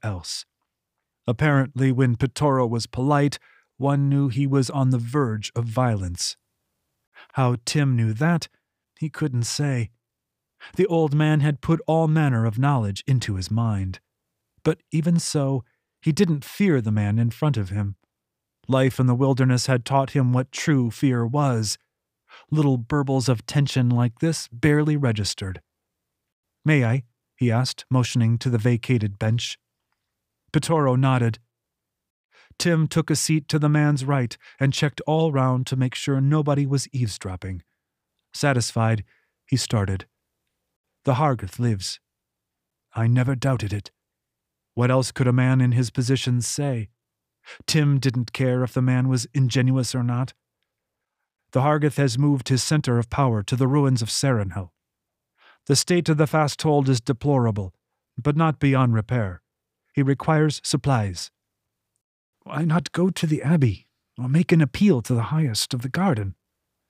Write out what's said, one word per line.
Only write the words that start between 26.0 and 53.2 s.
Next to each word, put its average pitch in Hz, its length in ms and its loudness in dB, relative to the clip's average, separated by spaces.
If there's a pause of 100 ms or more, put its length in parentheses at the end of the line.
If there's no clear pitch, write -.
"May 151 180 4
I?" 120 200 0 (320)
he 120 160 2
asked, 123 400 -2
motioning 117 480 2
to 131 100 -4
the 120 80 0
vacated 110 640 0
bench. 113 400 -2 (920)
Petoro 147 440 2
nodded. 127 440 2 (1200)
Tim 160 300 2
took 160 240 -2
a 151 40 2
seat 156 340 0
to 147 100 0
the 147 100 2
man's 147 360 2
right 135 300 -2 (240)
and 135 140 2
checked - 320 -4
all 160 260 0
round 127 360 0
to - 80 -6
make 127 180 0
sure 135 280 -2
nobody 143 440 2
was 135 260 -2
eavesdropping. 92 720 -6 (680)
Satisfied, 113 720 0 (420)
he 131 120 0
started. 98 500 -2 (960)
"The 135 120 0
Hargith 127 440 -2
lives." 110 400 -2 (920)
"I 113 120 -2
never 127 300 2
doubted 113 380 -2
it." - 180 -8 (800)
What 123 160 2
else 127 220 0
could 127 160 -2
a 123 60 4
man 127 280 2
in 123 100 2
his 120 200 0
position 123 500 -2
say? 123 480 -6 (800)
Tim 143 320 2
didn't 123 340 -2
care 127 300 0
if 120 100 -4
the 131 80 0
man 127 260 2
was 127 260 0
ingenuous 131 600 0
or 127 100 -4
not. 123 300 -4 (1200)
"The 131 100 2
Hargith 147 360 0
has 131 200 0
moved 143 320 0
his 127 140 2
center 147 340 0
of 117 120 -2
power 117 340 0